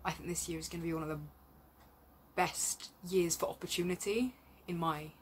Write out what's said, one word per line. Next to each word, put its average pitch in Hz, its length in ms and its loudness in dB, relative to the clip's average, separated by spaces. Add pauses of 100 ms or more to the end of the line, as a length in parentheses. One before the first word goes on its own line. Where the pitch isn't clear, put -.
I 185 80 0
think - 160 -8
this 170 220 -4
year 165 100 -2
is 160 80 -8
gonna 170 160 -6
be 165 100 0
one 160 100 -2
of 151 60 -4
the 156 100 -4 (1160)
best - 540 0 (180)
years 175 280 6
for - 120 0
opportunity 180 880 0 (320)
in 175 100 -2
my 156 340 0 (100)